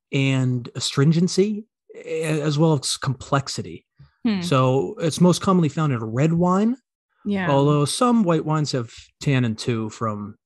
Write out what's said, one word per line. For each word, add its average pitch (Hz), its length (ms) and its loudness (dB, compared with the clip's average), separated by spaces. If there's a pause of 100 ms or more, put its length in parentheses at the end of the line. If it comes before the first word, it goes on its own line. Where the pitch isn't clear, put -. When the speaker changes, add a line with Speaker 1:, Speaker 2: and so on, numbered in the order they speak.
(120)
Speaker 1:
and 131 640 0
astringency, 175 880 2 (320)
a-, 160 460 -4
as 147 160 0
well 160 160 4
as - 220 -2
complexity. 127 880 -6 (380)
Speaker 2:
Hmm. 208 180 0
Speaker 1:
So 135 580 0
it's 165 200 -2
most 175 200 4
commonly 180 280 2
found 151 240 -2
in 117 120 -2
red 131 280 0
wine, 185 440 2 (480)
Speaker 2:
Yeah. 190 260 -2
Speaker 1:
although 143 340 4
some 233 380 2
white 165 220 0
wines 151 280 -2
have 120 200 -4 (280)
tannin 123 360 0
too 113 340 -4
from 104 560 -8